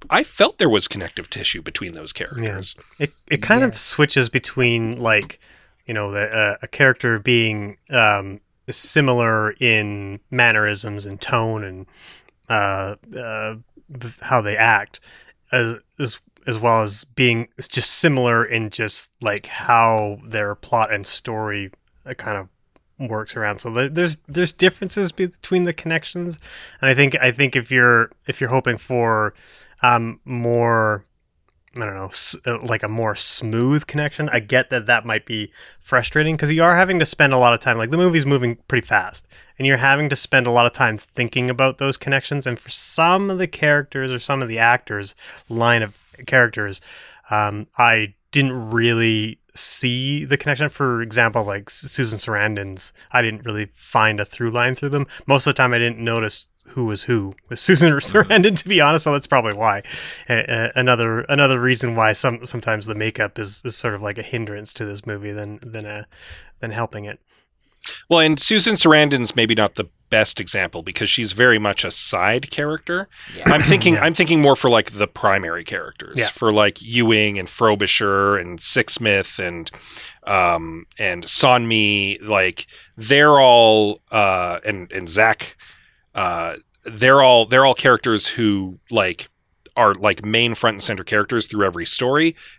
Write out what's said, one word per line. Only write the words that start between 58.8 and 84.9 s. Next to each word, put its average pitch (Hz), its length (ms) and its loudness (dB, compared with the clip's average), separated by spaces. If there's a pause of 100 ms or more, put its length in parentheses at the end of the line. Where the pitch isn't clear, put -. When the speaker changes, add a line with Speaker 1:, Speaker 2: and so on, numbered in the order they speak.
Speaker 2:
So 151 80 0
that's 143 160 -2
probably 113 280 0
why. 101 260 0 (480)
A-, 113 160 0 (220)
a-, 117 120 -4
another, 117 420 0
another 139 380 0
reason 120 360 0
why 110 180 2
some, 120 320 -2
sometimes 110 400 -6
the 110 100 -6
makeup 107 440 -6
is, 101 260 -6
is 117 100 -4
sort 113 200 -2
of 98 80 -10
like 104 160 -8
a 104 40 -10
hindrance 104 520 -10
to 110 100 -8
this 101 200 -12
movie 104 280 -10
than, 104 300 -12
than 110 220 -14
a, 104 200 -14 (540)
than 113 120 -10
helping 110 340 -8
it. 104 140 -14 (880)
Speaker 1:
Well, 170 100 6
and 156 200 4
Susan 220 360 4
Sarandon's 147 600 4
maybe 113 180 2
not 107 200 0
the 101 140 -10 (200)
best 107 300 2
example 90 440 -6
because 98 260 -6
she's 110 220 -2
very 117 260 4
much 104 280 -2
a 87 60 -4
side 107 600 -2
character. 160 560 -6 (280)
Speaker 3:
Yeah. - 160 0
Speaker 1:
I'm 151 100 4
thinking, 180 320 4
Speaker 2:
Yeah. 156 100 2
Speaker 1:
I'm 165 100 2
thinking 160 280 2
more 139 160 6
for, 131 120 2
like, 113 220 2
the 101 160 -2
primary 90 560 -2
characters, - 560 -10
Speaker 2:
Yeah. 110 80 2
Speaker 1:
for, 110 240 0
like, 104 300 2
Ewing 110 580 0
and 90 80 -8
Frobisher 101 920 2
and 87 200 -10
Sixsmith 107 800 0
and, 87 320 -8 (560)
um, 85 600 -2 (120)
and 90 240 -4
Sonmi. 110 1000 2
Like, 95 460 -2 (300)
they're 143 420 6
all, 113 600 6 (100)
uh, 92 540 0
and, 95 260 -8